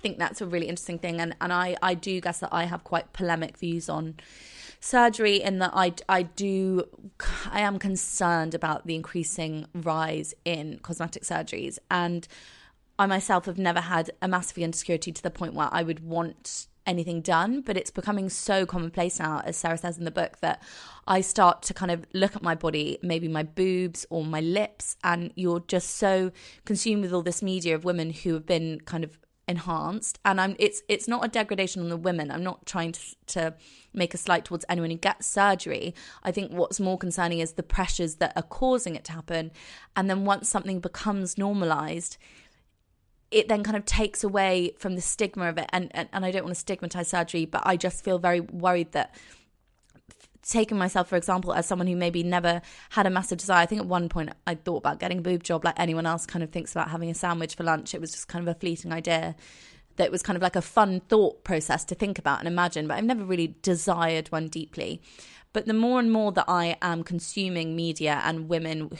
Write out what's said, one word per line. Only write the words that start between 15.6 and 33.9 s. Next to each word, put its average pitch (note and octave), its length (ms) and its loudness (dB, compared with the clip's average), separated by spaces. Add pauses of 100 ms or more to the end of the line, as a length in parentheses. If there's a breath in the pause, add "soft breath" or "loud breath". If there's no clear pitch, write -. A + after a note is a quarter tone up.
I E3+ 140 0
would E3 160 -2
want E3 680 -6 (200)
anything E3+ 340 0
done, F#3 400 2
but A3 160 -4
it's - 140 -4
becoming G3 380 -2
so F#3+ 380 2
commonplace F3 520 -2
now, D#3 260 -2
as E3 120 -4
Sarah E3 200 0
says E3+ 220 -6
in F3 60 -6
the D#3+ 60 -4
book, - 300 -2
that D#3+ 220 -2 (440 loud breath)
I F#3+ 140 4
start F#3 420 6
to - 120 -4
kind F#3 160 -2
of E3+ 240 -2
look G3 200 4
at G#3+ 80 -8
my E3 120 2
body, D3+ 480 -2
maybe E3+ 260 -2
my D#3 140 0
boobs F3+ 680 0
or E3 140 -2
my D#3 160 -2
lips, F#3 640 -2
and F3 320 0
you're F3 240 2
just - 360 -2
so F#3+ 360 4 (320 loud breath)
consumed G#3 380 2
with F3+ 100 -2
all F3+ 100 2
this F3 200 -4
media F#3 320 0
of D#3 100 -2
women E3+ 260 0
who E3 240 -2
have D#3+ 120 -4
been D#3+ 340 0
kind E3 240 -6
of D3+ 140 -10 (280)
enhanced. E3+ 800 -4
And F#3+ 160 4
I'm, F#3+ 180 2
it's, - 300 2
it's G#3 180 0
not A#3+ 180 0
a A#3 40 0
degradation G3 540 0
on E3+ 80 -2
the E3+ 60 -2
women. E3 340 -2
I'm D#3 140 -4
not - 220 -8
trying E3 260 -4
to, - 80 -12 (260)
to D#3+ 280 -2 (380 loud breath)